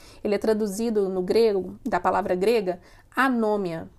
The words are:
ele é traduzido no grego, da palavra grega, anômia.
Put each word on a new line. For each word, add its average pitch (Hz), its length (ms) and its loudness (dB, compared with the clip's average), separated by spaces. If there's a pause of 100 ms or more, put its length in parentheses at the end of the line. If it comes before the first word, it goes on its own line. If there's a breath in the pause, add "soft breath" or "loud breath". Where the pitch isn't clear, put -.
(240 loud breath)
ele 202 120 0
é 196 40 -2
traduzido 214 720 0
no 185 120 -2
grego, 202 640 0
da 196 160 -2
palavra 190 360 0
grega, 185 440 0 (340 loud breath)
anômia. 214 840 0